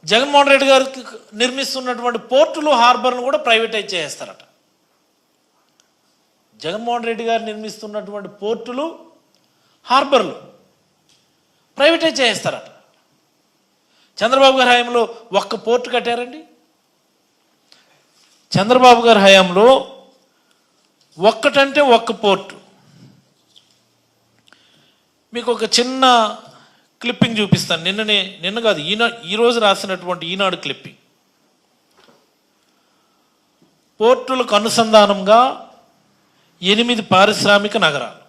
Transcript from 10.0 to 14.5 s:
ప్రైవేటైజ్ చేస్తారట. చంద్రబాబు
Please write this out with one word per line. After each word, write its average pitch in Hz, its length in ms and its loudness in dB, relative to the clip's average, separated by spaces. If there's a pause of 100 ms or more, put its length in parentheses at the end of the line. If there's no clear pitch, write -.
ప్రైవేటైజ్ 320 440 0
చేస్తారట. 180 480 -4 (1600)
చంద్రబాబు 269 340 4